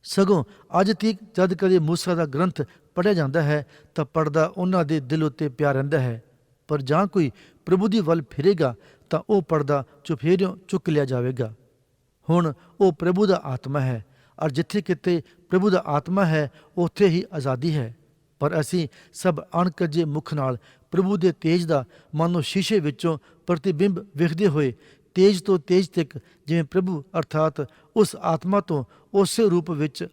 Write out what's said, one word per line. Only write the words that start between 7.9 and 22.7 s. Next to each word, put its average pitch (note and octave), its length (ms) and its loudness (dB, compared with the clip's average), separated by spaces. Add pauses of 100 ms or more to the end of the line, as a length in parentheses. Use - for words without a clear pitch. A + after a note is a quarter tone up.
ਵੱਲ E3 300 0
ਫਿਰੇਗਾ, D3+ 440 0 (360)
ਤਾਂ E3 100 -2 (100)
ਉਹ G3+ 120 2
ਪੜ੍ਹਦਾ D3 420 0 (200)
ਚੁਫੇਰਿਓਂ F3+ 520 0 (120)
ਚੁੱਕ - 220 -4
ਲਿਆ D3 140 2
ਜਾਵੇਗਾ। B2 500 -4 (760)
ਹੁਣ E3 240 2 (280)
ਉਹ F#3 120 6
ਪ੍ਰਭੂ F3+ 340 0
ਦਾ F#3+ 180 2
ਆਤਮਾ C3+ 360 -6
ਹੈ, B2+ 240 -4 (340)
ਔਰ D#3 120 -2
ਜਿੱਥੇ E3+ 320 -4
ਕਿਤੇ F3 400 -2 (260)
ਪ੍ਰਭੂ F#3+ 220 2
ਦਾ F3+ 160 2
ਆਤਮਾ E3+ 380 0
ਹੈ, D#3 260 0 (260)
ਉੱਥੇ F3+ 320 2
ਹੀ F3 240 0
ਆਜ਼ਾਦੀ C#3+ 420 -4
ਹੈ। A#2 200 -4 (460)
ਪਰ D#3 200 0
ਅਸੀਂ E3 280 -2 (240)
ਸਭ E3+ 280 -2
ਅਣਕੱਜੇ E3+ 640 -2
ਮੁਖ D3+ 300 -4
ਨਾਲ C3 240 -2 (340)
ਪ੍ਰਭੂ F#3+ 240 2
ਦੇ F3 160 2
ਤੇਜ E3+ 320 0
ਦਾ D3+ 200 0 (300)
ਮਾਨੋ E3+ 260 0
ਸ਼ੀਸ਼ੇ F#3+ 400 0